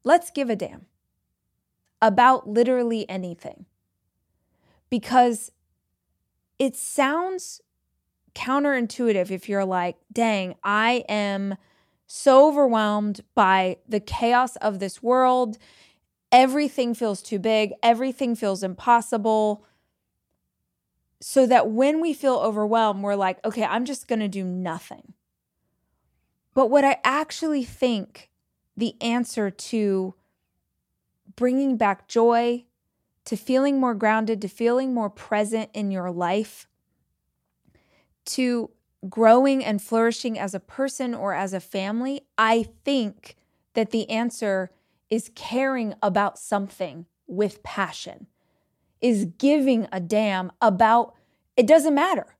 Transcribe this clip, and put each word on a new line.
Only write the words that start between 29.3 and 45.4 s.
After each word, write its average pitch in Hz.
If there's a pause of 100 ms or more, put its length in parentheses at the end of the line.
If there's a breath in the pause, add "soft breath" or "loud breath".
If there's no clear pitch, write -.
to 190 (1200)
bringing 254
back 202
joy, 233 (600)
to 233
feeling 269
more 247
grounded, 214
to 208
feeling 247
more 220
present 214
in 202
your 180
life, 180 (1600)
to 240 (400)
growing 254
and 208
flourishing 226
as 196
a 190
person 262
or 196
as 190
a 185
family, 226 (160)
I 226 (140)
think 262 (380)
that 220
the 226
answer 220 (380)
is 220
caring 254